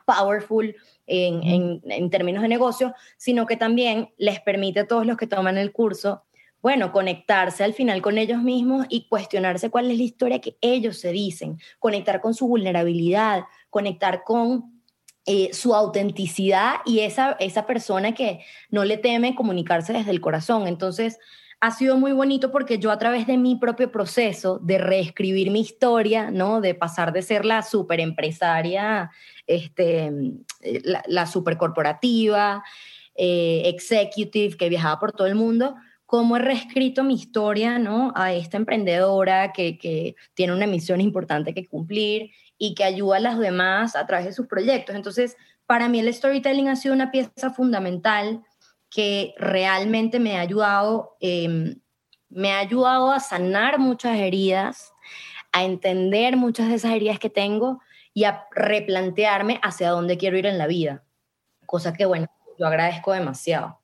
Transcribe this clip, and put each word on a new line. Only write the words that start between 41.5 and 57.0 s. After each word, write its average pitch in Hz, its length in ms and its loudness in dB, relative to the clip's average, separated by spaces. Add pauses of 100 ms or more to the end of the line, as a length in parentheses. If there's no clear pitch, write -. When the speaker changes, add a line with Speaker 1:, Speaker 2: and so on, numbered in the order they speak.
Speaker 1:
que 185 140 -10
cumplir 208 640 -4 (260)
y 208 180 -4
que 196 100 0
ayuda 190 340 2
a - 20 2
las 233 180 0
demás 190 560 0
a 147 120 -2
través 180 200 -2
de 190 60 -8
sus 247 140 -6
proyectos. 214 500 -2
Entonces, 214 400 -4 (300)
para 240 220 2
mí 240 120 2
el 226 120 2
storytelling 277 560 0
ha 262 80 0
sido 269 180 0
una 262 160 0
pieza 262 400 -4
fundamental 214 920 0 (480)
que 202 460 -2
realmente 196 840 0
me 214 200 0
ha - 20 -2
ayudado, 202 800 0
em, 170 560 -2 (540)
me 190 220 -2
ha 196 60 0
ayudado 254 540 2
a 269 80 0
sanar 202 580 0
muchas 240 400 0
heridas, 190 720 0 (600)
a 180 120 2
entender 190 720 2
muchas 233 320 2
de 233 80 2
esas 226 160 0
heridas 214 260 0